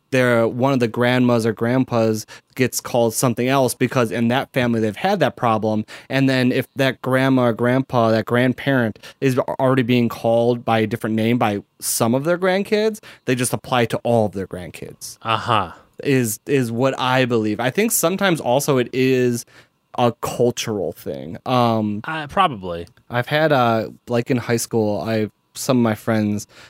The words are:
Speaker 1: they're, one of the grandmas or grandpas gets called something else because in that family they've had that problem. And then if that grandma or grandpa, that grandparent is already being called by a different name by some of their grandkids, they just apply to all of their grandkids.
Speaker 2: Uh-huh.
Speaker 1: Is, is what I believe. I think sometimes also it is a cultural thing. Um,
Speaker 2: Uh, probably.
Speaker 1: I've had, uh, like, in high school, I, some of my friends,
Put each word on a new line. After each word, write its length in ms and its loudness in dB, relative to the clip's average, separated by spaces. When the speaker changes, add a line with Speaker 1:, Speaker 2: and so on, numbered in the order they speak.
Speaker 1:
they're, 380 2
one 260 0
of 60 0
the 80 2
grandmas 580 2
or 80 0
grandpas 720 0
gets 260 -2
called 320 0
something 340 0
else 280 2
because 340 0
in 200 0
that 220 -2
family 280 0
they've 160 -2
had 240 -2
that 160 0
problem. 500 0
And 180 2
then 240 2
if 240 -2
that 280 -2
grandma 460 2
or 40 2
grandpa, 560 2
that 160 2
grandparent 720 0
is 160 0
already 460 0
being 260 2
called 560 0
by 140 2
a 80 2
different 280 -4
name 220 2
by 240 0
some 360 0
of 80 -2
their 160 0
grandkids, 600 0
they 100 0
just 180 -2
apply 320 0
to 120 -4
all 280 0
of 60 -4
their 160 -8
grandkids. 760 -14
Speaker 2:
Uh-huh. 500 -2
Speaker 1:
Is, 440 0
is 240 0
what 280 -2
I 260 2
believe. 340 0
I 100 -2
think 220 0
sometimes 500 0
also 380 0
it 120 -2
is 540 2
a 120 2
cultural 680 -2
thing. 460 -12
Um, 560 2
Speaker 2:
Uh, 240 -8
probably. 580 -4
Speaker 1:
I've 160 -2
had, 260 2
uh, 380 2
like, 220 -2
in 80 2
high 200 0
school, 440 -2
I, 300 -2
some 220 0
of 40 4
my 140 2
friends, 500 -2